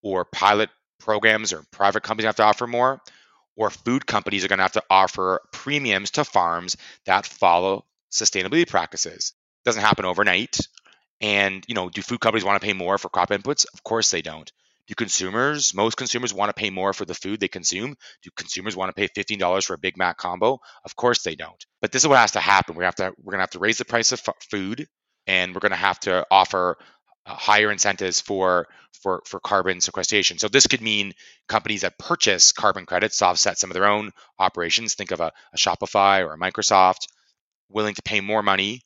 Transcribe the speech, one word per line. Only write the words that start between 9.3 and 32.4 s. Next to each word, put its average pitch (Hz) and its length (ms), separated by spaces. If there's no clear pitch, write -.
Doesn't 110 180
happen 101 240
overnight. 92 520
And, 101 480
you 120 60
know, 92 160
do 98 120
food 120 180
companies 110 240
wanna 98 160
pay 101 120
more 95 260
for 92 120
crop 90 180
inputs? 104 440
Of - 120
course 110 260
they 85 120
don't. 78 280
Do 107 80
consumers, 113 800
most 110 220
consumers 120 360
wanna 101 200
pay 107 180
more 95 220
for 101 120
the 85 100
food 101 260
they 98 80
consume? 98 480
Do - 140
consumers 92 400
wanna 92 160
pay 98 160
fifteen 101 300
dollars 92 260
for 95 100
a 80 40
Big 92 200
Mac 90 180
combo? 95 440
Of - 100
course 123 300
they 85 100
don't. 80 320
But - 80
this 131 120
is 151 60
what 139 100
has 110 140
to 101 80
happen. 92 360
We 87 80
have 90 100
to, 95 240
we're 95 140
gonna 95 100
have 92 80
to 92 80
raise 104 200
the 123 60
price 117 280
of 123 80
fu-, - 120
food, 101 380
and 92 260
we're 95 80
gonna 95 140
have 92 260
to 92 300
offer, 92 480
uh, - 80
higher 104 380
incentives 95 480
for, 92 480
for, 92 240
for - 140
carbon 92 400
sequestration. 90 580
So 110 80
this 123 220
could 123 120
mean 104 320
companies 107 320
that 90 180
purchase - 540